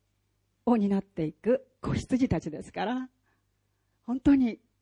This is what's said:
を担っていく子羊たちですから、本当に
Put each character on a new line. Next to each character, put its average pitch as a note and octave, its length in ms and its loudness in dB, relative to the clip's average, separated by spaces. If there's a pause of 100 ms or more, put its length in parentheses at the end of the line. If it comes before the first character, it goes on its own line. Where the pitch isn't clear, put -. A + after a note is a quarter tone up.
(680)
を A#3+ 100 4
担 G3+ 240 2
っ - 20 -8
て - 220 -8
い D#3 80 -4
く - 340 -2 (160)
子 - 120 -4
羊 B3+ 340 -2
た E3+ 140 0
ち D#3+ 100 -8
で D3+ 120 -12
す - 100 -20
か F3+ 100 -4
ら、 B3+ 260 -4 (960)
本 B3+ 140 -4
当 C#4+ 160 6
に A#3+ 240 0 (220)